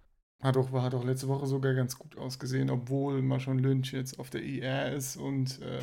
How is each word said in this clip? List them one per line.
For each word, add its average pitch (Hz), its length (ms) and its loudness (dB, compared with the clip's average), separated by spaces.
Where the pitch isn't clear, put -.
Hat 135 140 4
auch, 131 160 2
hat 127 220 2
auch 123 100 0
letzte 131 240 0
Woche 139 180 0
sogar 135 280 2
ganz 127 220 2
gut - 220 -16
ausgesehen, 131 520 -2
obwohl 135 520 0
Marshawn 131 380 2
Lynch 131 320 2
jetzt 131 260 -4
auf 135 120 -10
der 135 120 -4
I 135 180 -4
R 131 320 0
ist 135 240 -4
und, 135 460 -2
äh, - 200 -4